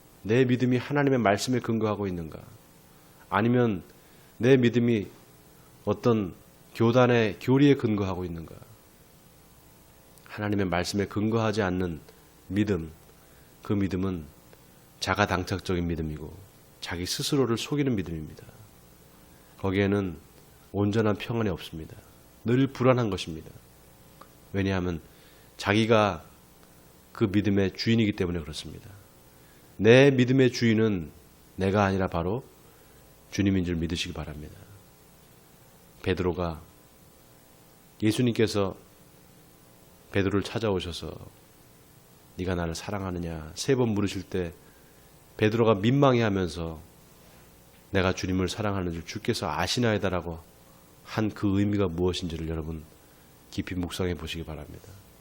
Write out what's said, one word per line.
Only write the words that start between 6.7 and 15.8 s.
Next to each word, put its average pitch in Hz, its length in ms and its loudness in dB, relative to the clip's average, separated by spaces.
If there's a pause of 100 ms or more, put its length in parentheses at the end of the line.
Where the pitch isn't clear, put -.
교단의 117 640 4
교리에 135 360 6
근거하고 98 500 -2
있는가. 82 300 -10 (1700)
하나님의 104 400 -4
말씀에 90 400 -2
근거하지 110 560 0
않는 90 400 -2 (460)
믿음, 92 440 0 (680)
그 - 120 -4
믿음은 92 520 -2 (760)
자가당착적인 90 840 -2